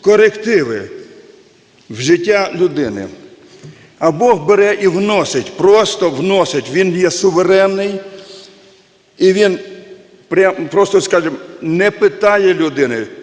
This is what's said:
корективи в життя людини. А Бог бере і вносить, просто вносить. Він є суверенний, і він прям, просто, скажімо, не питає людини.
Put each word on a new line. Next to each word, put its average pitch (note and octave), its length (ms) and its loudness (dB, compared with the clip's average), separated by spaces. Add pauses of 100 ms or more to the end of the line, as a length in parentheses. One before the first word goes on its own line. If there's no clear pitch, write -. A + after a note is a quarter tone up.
корективи G#3 800 2 (1080)
в A2 120 -12
життя F3 540 0
людини. C#3 520 -4 (920)
А D#3+ 120 2
Бог F3 340 0
бере G3+ 360 2
і G3 60 2
вносить, F3+ 720 -2
просто F#3+ 520 2
вносить. D3 640 -2
Він F3+ 240 0
є F3+ 140 2
суверенний, F#3+ 800 2 (1300)
і F#3 160 4
він G3 260 2 (680)
прям, F#3+ 280 0 (160)
просто, G3 300 2
скажімо, D#3+ 340 0 (260)
не F3 300 0
питає G3+ 640 2
людини. C3+ 520 -2 (160)